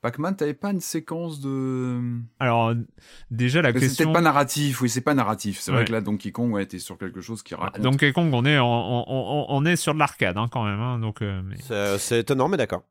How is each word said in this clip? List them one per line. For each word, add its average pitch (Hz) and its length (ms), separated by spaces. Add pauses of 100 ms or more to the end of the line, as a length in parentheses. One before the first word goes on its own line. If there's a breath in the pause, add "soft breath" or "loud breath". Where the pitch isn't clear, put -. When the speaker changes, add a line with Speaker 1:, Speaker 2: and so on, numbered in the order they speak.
Speaker 1:
Pac-Man, 147 340
t'avais 147 200
pas 202 160
une 185 100
séquence 165 580
de 131 600 (400)
Speaker 2:
Alors, 117 340 (560 loud breath)
déjà, 123 320
la 135 100
Speaker 1:
Mais 123 100
c'est 131 40
Speaker 2:
question 139 200
Speaker 1:
peut-être 160 100
pas 170 60
narratif, 143 600
oui, 127 80
c'est 123 120
pas 147 120
narratif. 104 460
C'est - 100
vrai 127 120
Speaker 2:
Ouais. 110 40
Speaker 1:
que 110 60
là, 113 100
Donkey 101 300
Kong, 120 220
ouais, 98 120
t'es 92 140
sur 87 180
quelque 92 240
chose 110 220
qui - 100
Speaker 2:
Ah, 85 120
Speaker 1:
raconte. 104 180
Speaker 2:
Donkey 139 300
Kong, 170 200
on 120 120
est 147 120
en, 127 80
on, 120 420
on, 131 400
on 139 200
est 175 80
sur 160 180
de 156 60
l'arcade, 104 400
hein, 117 120
quand 120 140
même, 101 140
hein, 123 180
donc, 110 240
euh, 98 240
mais 98 160
Speaker 3:
C'est, 101 380
c'est 117 220
étonnant, 131 260
mais 190 100
d'accord. 107 340